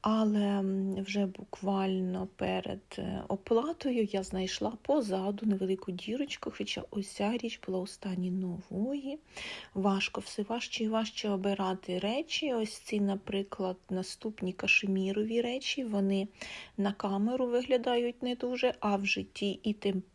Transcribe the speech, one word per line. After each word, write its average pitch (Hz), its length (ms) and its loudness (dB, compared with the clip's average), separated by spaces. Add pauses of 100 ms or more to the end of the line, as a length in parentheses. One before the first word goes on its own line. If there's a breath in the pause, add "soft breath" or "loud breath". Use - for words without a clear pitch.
Але, 214 380 4
м, 196 540 2
вже 196 320 0
буквально 190 1080 0
перед, 185 440 -2 (180)
е, 190 300 -4
оплатою 240 760 2
я 196 180 0
знайшла 190 500 -2 (100)
позаду 202 640 2
невелику 190 460 2
дірочку, 240 640 -4
хоча - 340 -4
ось 202 180 -2
ця 214 280 0
річ 233 300 -4
була 185 120 -2
у 185 80 -2
стані 180 440 -4
нової. 202 880 -2 (560 loud breath)
Важко, 196 460 2
все - 220 -6
важче 226 420 -4
і 214 40 0
важче 220 400 0
обирати 190 680 0
речі. 254 560 0
Ось 220 240 -2
ці, - 220 -2
наприклад, 196 760 0 (140)
наступні 185 640 -4
кашемірові 202 880 2
речі, 254 440 -2
вони 196 440 2 (480 loud breath)
на 196 160 2
камеру 214 540 2
виглядають 240 760 2
не 247 120 0
дуже, 247 460 0
а 202 160 4
в 196 100 0
житті - 560 -2
і 214 100 2
тим 190 300 0 (120)